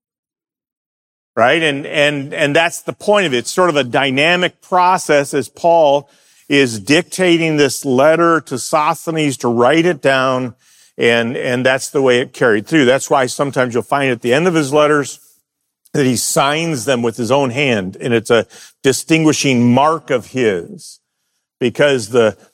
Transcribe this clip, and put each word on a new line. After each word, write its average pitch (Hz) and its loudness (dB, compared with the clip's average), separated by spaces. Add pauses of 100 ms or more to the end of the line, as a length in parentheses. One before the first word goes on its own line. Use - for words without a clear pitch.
(1400)
Right? 139 2
And, 147 -4
and, 147 -2
and 147 -2
that's 165 0
the 156 -8
point 202 0
of 135 -2
it. 120 0
It's - -6
sort 185 0
of 160 -2
a 143 2
dynamic 143 0
process 175 0
as 135 -2
Paul 151 2 (400)
is 135 2
dictating 160 0
this 143 0
letter 156 2
to 135 -8
Sosthenes 156 -4
to 123 -4
write 123 2
it 170 -2
down. 131 0 (420)
And, 117 0
and 127 -4
that's 131 -2
the 143 -2
way 127 2
it - -8
carried 110 0
through. 156 2
That's 127 2
why 139 2
sometimes 127 -4
you'll 120 -2
find 139 -2
at 113 -6
the 120 0
end 156 2
of 180 2
his 143 -2
letters 147 0 (720)
that 143 0
he 127 0
signs 151 -2
them 127 -2
with 117 -4
his 120 -4
own 139 2
hand, 113 -2
and 120 -2
it's 113 -2
a 113 2 (380)
distinguishing 135 2
mark 151 0
of 123 -2
his, 98 -4 (580)
because 131 0
the 113 2 (160)